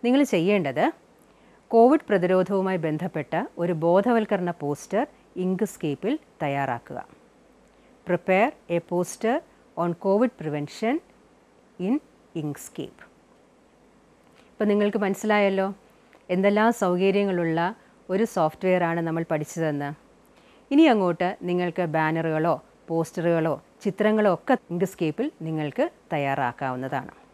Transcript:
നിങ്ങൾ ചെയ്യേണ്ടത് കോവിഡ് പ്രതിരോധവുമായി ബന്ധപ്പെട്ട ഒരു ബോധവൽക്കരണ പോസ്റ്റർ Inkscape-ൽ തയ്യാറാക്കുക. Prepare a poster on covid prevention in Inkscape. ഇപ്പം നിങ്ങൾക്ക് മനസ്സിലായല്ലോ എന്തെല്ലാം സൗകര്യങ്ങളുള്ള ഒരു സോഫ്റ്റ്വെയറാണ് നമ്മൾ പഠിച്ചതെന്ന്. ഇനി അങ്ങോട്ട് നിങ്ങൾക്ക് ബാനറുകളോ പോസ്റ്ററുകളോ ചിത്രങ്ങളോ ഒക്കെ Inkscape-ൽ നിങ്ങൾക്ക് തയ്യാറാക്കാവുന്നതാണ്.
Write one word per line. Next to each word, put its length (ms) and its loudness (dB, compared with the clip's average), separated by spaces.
നിങ്ങൾ 160 4
ചെയ്യേണ്ടത് 500 2
കോവിഡ് 340 6
പ്രതിരോധവുമായി 800 2
ബന്ധപ്പെട്ട 480 -4
ഒരു 120 0
ബോധവൽക്കരണ 680 2
പോസ്റ്റർ 420 -4
Inkscape-ൽ 720 -4
തയ്യാറാക്കുക. 560 -4
Prepare 440 2
a 40 0
poster 460 -2
on 80 -2
covid 360 2
prevention 540 -4
in 80 0
Inkscape. 580 -10
ഇപ്പം 180 -2
നിങ്ങൾക്ക് 340 2
മനസ്സിലായല്ലോ 600 2
എന്തെല്ലാം 340 4
സൗകര്യങ്ങളുള്ള 800 0
ഒരു 120 0
സോഫ്റ്റ്വെയറാണ് 720 0
നമ്മൾ 240 -2
പഠിച്ചതെന്ന്. 580 -4
ഇനി 200 8
അങ്ങോട്ട് 360 2
നിങ്ങൾക്ക് 360 -2
ബാനറുകളോ 580 0
പോസ്റ്ററുകളോ 640 0
ചിത്രങ്ങളോ 540 2
ഒക്കെ 180 0
Inkscape-ൽ 540 -2
നിങ്ങൾക്ക് 380 -4
തയ്യാറാക്കാവുന്നതാണ്. 1000 -4